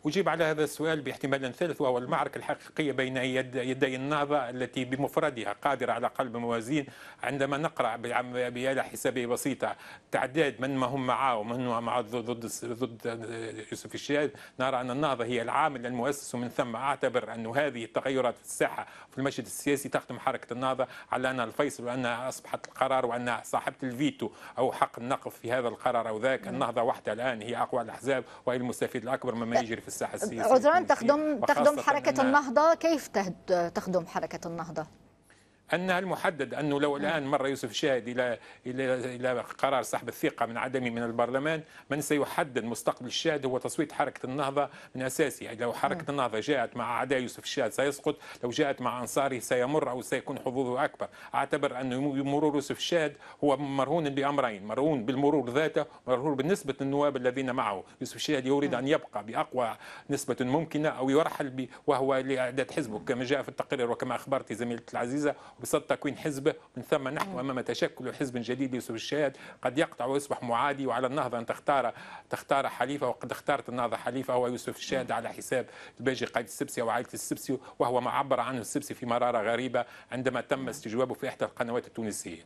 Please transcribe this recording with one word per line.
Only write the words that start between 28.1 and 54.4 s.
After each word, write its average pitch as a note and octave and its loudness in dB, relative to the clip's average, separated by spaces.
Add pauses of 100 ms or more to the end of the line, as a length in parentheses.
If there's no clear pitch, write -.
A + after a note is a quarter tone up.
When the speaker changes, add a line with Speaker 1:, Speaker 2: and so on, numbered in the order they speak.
Speaker 1:
وهي B2+ 2
المستفيد B2 -2
الأكبر B2+ -2
مما A#2 2
يجري A2 -4
في - -12
الساحة - -4
السياسية A#2+ -2
Speaker 2:
عذرا، C#4+ 8
Speaker 1:
التونسية، D4+ 4
Speaker 2:
تخدم، D4 4
تخدم C#4+ 6
Speaker 1:
وخاصة D4 -2
Speaker 2:
حركة C#4 4
Speaker 1:
أن C4 6
Speaker 2:
النهضة. C#4+ 6
كيف D#4+ 2
تهد-، F3+ 0
تخدم F3+ 0
حركة F3+ -4
النهضة؟ E3 -6 (880)
Speaker 1:
أنها F3+ 2
المحدد D#3 0
أنه C#3+ 2
لو D3 4
Speaker 2:
مم. C#3 2
Speaker 1:
الآن D3 0
مر C#3 2
يوسف C3+ -2
الشاهد B2 0
إلى، B2 0 (280)
إلى، B2+ 0
إلى B2 0
قرار C3+ 0
سحب A#2 -4
الثقة C3+ 0
من A#2 -6
عدمه B2 0
من A#2 -2
البرلمان، B2+ 0 (280)
من C#3 0
سيحدد C#3 0
مستقبل A#2+ -2
الشاهد C#3+ 0
هو B2+ 0
تصويت - -2
حركة - -2
النهضة C#3 0 (260)
من C3 -4
أساسه. C3 0
يعني A2 -10
لو A#2+ 0
حركة C#3+ 0
Speaker 2:
مم. C3 -6
Speaker 1:
النهضة B2 0
جاءت A#2+ 0
مع A#2 -2
أعداء C3 2
يوسف A2+ -6
الشاهد A#2+ 0
سيسقط، C#3+ 0 (280)
لو B2 -2
جاءت C#3+ 2
مع B2 0
أنصاره C3 0
سيمر C3 2
أو B2+ -4
سيكون C3+ -4
حظوظه B2+ 0
أكبر. - -4 (260)
أعتبر C#3 0
أن B2+ 0 (260)
مرور D3 4
يوسف C#3+ 0
الشاهد D#3 2 (320)
هو C#3 6
مرهون C#3 2
بأمرين، C3+ 0